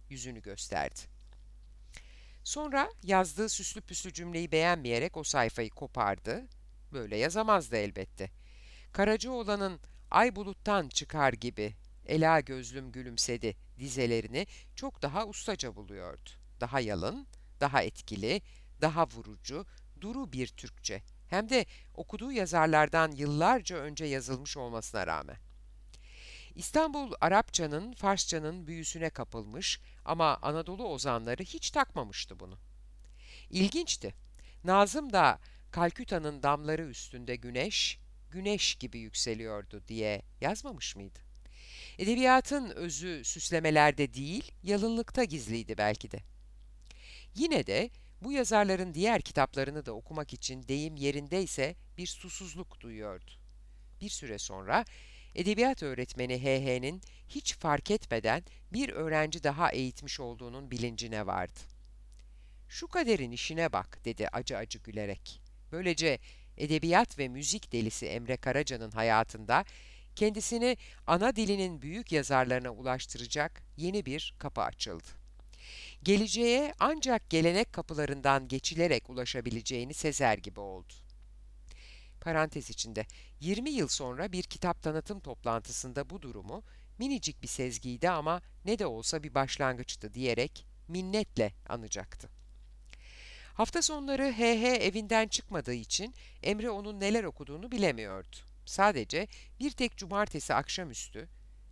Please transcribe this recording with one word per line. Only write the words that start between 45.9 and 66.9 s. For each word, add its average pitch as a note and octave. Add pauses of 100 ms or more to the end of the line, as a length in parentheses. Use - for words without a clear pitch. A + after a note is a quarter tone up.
de. G2+ (1160)
Yine D4+
de C3 (320)
bu A#3+
yazarların G3+
diğer G3
kitaplarını C#3
da A#2+
okumak D3
için B2+
deyim D3+
yerindeyse D3 (220)
bir F3
susuzluk F3+
duyuyordu. G#2+ (680)
Bir G#3
süre A#2
sonra G2+ (500)
edebiyat G#3+
öğretmeni B2+
H C3+
H'nin C3 (280)
hiç -
fark D3
etmeden A#2+ (300)
bir B3+
öğrenci D#3
daha D3+
eğitmiş C3
olduğunun B2
bilincine A2+
vardı. F#2 (1080)
"Şu -
kaderin A3
işine D#3+
bak," -
dedi A2
acı B2
acı A2
gülerek. G#2 (300)
Böylece E3 (380)
edebiyat D#3+